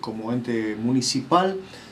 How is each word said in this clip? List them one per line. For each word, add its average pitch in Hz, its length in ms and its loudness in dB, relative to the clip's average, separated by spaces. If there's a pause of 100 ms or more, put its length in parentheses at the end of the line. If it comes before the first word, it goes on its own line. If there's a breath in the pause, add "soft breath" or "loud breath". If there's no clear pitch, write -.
como 110 320 -6
ente 113 440 0
municipal, 135 840 2 (340 loud breath)